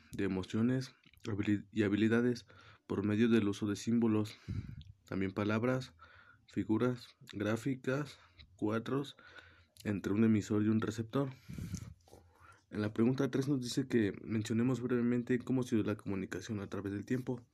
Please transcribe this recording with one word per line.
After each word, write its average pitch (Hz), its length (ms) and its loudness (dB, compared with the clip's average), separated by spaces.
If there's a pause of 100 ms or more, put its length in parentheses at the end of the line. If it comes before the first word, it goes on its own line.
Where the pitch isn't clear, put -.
(120)
de 101 120 -2
emociones, 113 680 -2 (300)
habili-, 104 480 0
y 107 100 2
habilidades 110 640 2 (400)
por 98 180 0
medio 104 240 4
del 110 200 4
uso 101 180 -2
de 101 100 0
símbolos, 113 640 2 (680)
también 95 260 -2
palabras, 113 600 0 (540)
figuras, 120 600 0 (240)
gráficas, 127 840 -2 (380)
cuadros, 113 600 -2 (680)
entre 98 280 -2
un 107 120 6
emisor 107 400 4
y 107 40 2
un 110 120 2
receptor. 113 500 -2 (1400)
En 104 120 -4
la 104 100 -2
pregunta 131 380 2
tres 131 180 0
nos 139 120 2
dice 127 280 -2
que 107 240 4 (100)
mencionemos 113 580 0
brevemente 120 580 2
cómo 127 240 0
se 123 140 0
dio 104 80 2
la 104 120 0
comunicación 98 640 -6
a 98 80 -8
través 98 240 -6
del 107 120 -4
tiempo. 127 360 -4 (140)